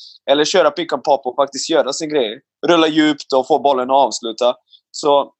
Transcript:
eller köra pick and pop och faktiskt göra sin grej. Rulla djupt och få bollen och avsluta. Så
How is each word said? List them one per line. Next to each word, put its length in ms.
eller 140
köra 260
pick 220
and 120
pop 220
och 100
faktiskt 340
göra 220
sin 160
grej. 320
Rulla 220
djupt 440
och 140
få 120
bollen 320
och 60
avsluta. 580
Så 500